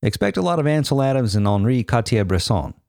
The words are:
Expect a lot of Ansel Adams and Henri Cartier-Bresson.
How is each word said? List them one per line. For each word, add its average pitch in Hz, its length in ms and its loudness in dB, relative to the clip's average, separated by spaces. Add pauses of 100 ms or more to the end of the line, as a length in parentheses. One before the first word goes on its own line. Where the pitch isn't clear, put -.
Expect - 340 0
a 190 60 -2
lot 175 160 0
of 147 80 0
Ansel 147 360 0
Adams 131 320 0
and 104 140 2
Henri 107 340 2
Cartier-Bresson. 101 920 -2 (140)